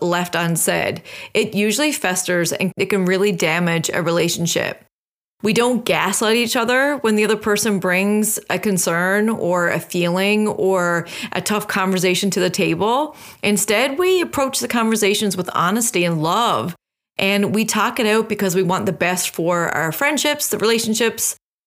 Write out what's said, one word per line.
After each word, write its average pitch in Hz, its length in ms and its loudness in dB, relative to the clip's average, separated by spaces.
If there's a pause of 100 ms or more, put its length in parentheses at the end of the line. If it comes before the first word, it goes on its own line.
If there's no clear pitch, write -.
left 175 340 0
unsaid, 170 680 0 (300)
it 220 200 0
usually 214 380 2
festers 180 600 -2
and 185 240 -2
it - 100 0
can 190 180 2
really 190 260 2
damage 165 640 0
a - 80 0
relationship. 170 840 0 (600)
We 208 80 2
don't 233 320 2
gaslight 202 540 0
each 240 180 0
other 262 420 2
when 220 200 0
the 214 80 2
other 190 100 2
person 208 440 0
brings 202 600 0 (100)
a 185 80 0
concern 190 720 0
or 175 420 0
a 170 100 0
feeling 190 680 0
or 175 580 0 (280)
a 180 80 -2
tough 208 260 -2
conversation 185 640 0
to 202 80 -2
the 185 100 2
table. 202 640 0 (280)
Instead, 226 560 0
we 359 220 2
approach - 400 -2
the 240 80 -4
conversations 214 640 0
with 180 180 -4
honesty 185 520 0
and 165 180 0
love, 175 520 0 (420)
and 202 360 2
we 220 120 2
talk 220 340 0
it 226 80 2
out 220 220 2
because 196 260 0
we 190 80 2
want 180 220 0
the 180 80 0
best 175 380 -2
for 170 360 0
our 156 240 0
friendships, 294 560 0
the 208 100 -2
relationships, 226 800 0 (320)